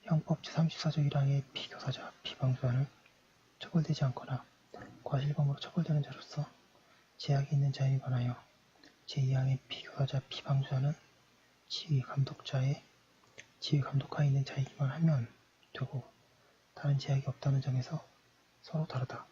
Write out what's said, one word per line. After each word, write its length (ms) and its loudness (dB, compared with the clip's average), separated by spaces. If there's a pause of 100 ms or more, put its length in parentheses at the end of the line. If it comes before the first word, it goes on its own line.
형법 420 0
제삼십사 480 0
조 80 -2
일 160 2
항의 380 2
피교사자, 580 -8 (120)
피방조자는 640 0 (760)
처벌되지 440 2
않거나 400 -2 (640)
과실범으로 560 2
처벌되는 420 0
자로서 420 -8 (720)
제약이 400 0
있는 160 4
자에 280 2
관하여 360 0 (680)
제이 280 0
항의 260 2 (100)
피교사자, 580 -2
피방조자는 640 0 (760)
지휘 320 0
감독자의 840 -2 (800)
지휘 180 2
감독하에 480 0
있는 160 4
자이기만 480 -2
하면 420 2 (380)
되고 320 -6 (720)
다른 260 0
제약이 260 0
없다는 360 0
점에서 440 -2 (560)
서로 240 -4
다르다. 460 -6